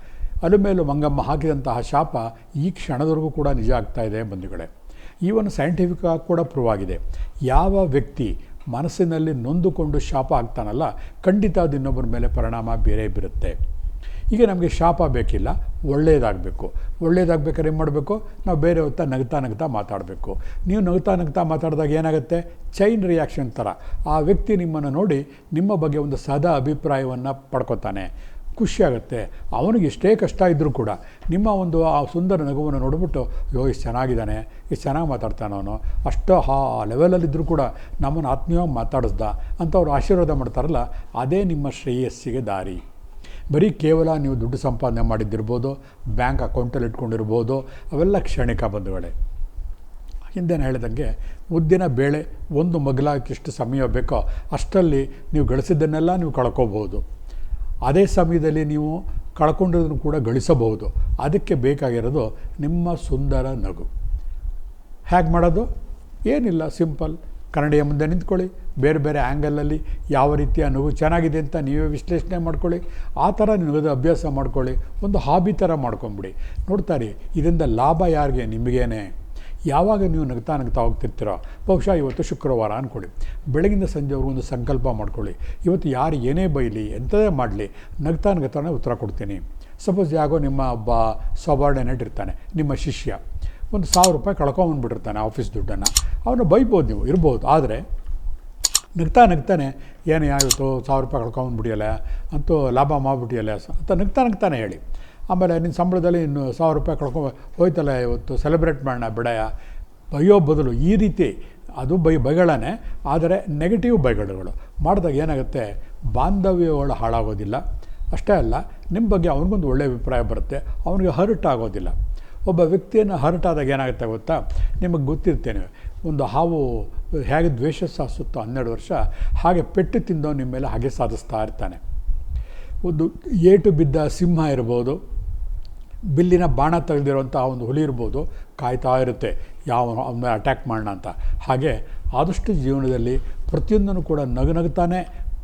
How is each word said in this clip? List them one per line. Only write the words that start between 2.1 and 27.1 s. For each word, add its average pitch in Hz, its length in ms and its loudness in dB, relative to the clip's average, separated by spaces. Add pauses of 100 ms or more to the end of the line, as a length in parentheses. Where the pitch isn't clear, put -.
ಈ 165 160 0
ಕ್ಷಣದವರೆಗೂ 156 600 -2
ಕೂಡ 143 160 -2
ನಿಜ 120 240 4
ಆಗ್ತಾ 123 300 0
ಇದೆ 110 220 -2
ಬಂಧುಗಳೇ. 92 480 -10 (500)
ಈವನ್ 202 280 2
ಸೈಂಟಿಫಿಕ್ 175 560 0
ಆಗಿ 165 220 -2
ಕೂಡ 170 120 2
ಪ್ರೂವ್ 131 300 0
ಆಗಿದೆ. 95 300 -2 (420)
ಯಾವ 180 440 4
ವ್ಯಕ್ತಿ 131 540 -2 (320)
ಮನಸ್ಸಿನಲ್ಲಿ 160 640 0
ನೊಂದುಕೊಂಡು 151 640 0
ಶಾಪ 135 340 0
ಆಗ್ತಾನಲ್ಲ, 117 500 0 (400)
ಖಂಡಿತ 196 360 4
ಅದು 151 160 2
ಇನ್ನೊಬ್ಬರ 131 300 0
ಮೇಲೆ 113 220 2
ಪರಿಣಾಮ 113 480 0
ಬೇರೆ 107 320 4
ಬೀರುತ್ತೆ. - 640 -2 (600)
ಈಗ 220 140 4
ನಮಗೆ 175 220 2
ಶಾಪ 170 340 2
ಬೇಕಿಲ್ಲ, 127 440 2 (420)
ಒಳ್ಳೇದಾಗಬೇಕು. 123 840 2 (280)
ಒಳ್ಳೇದಾಗಬೇಕಾದ್ರೆ 165 680 2
ಏನು 156 80 0
ಮಾಡಬೇಕು? 156 460 -2 (220)
ನಾವು 180 120 2
ಬೇರೆ 165 220 4
ಹೊತ್ತ 151 220 0
ನಗ್ತಾ 131 380 -2
ನಗ್ತಾ 131 280 -4
ಮಾತಾಡಬೇಕು. 98 720 -4 (300)
ನೀವು 208 140 2
ನಗ್ತಾ 185 340 2
ನಗ್ತಾ 175 280 0
ಮಾತಾಡಿದಾಗ 156 480 0
ಏನಾಗುತ್ತೆ? 160 680 0 (160)
ಚೈನ್ 208 320 2
ರಿಯಾಕ್ಷನ್ 147 460 0
ಥರ 107 160 -4 (400)
ಆ 151 120 2
ವ್ಯಕ್ತಿ 196 360 2
ನಿಮ್ಮನ್ನು 156 340 -2
ನೋಡಿ 143 380 0 (260)
ನಿಮ್ಮ 196 220 2
ಬಗ್ಗೆ 151 220 0
ಒಂದು 143 200 -2
ಸದಾ 147 380 2
ಅಭಿಪ್ರಾಯವನ್ನು 135 960 -2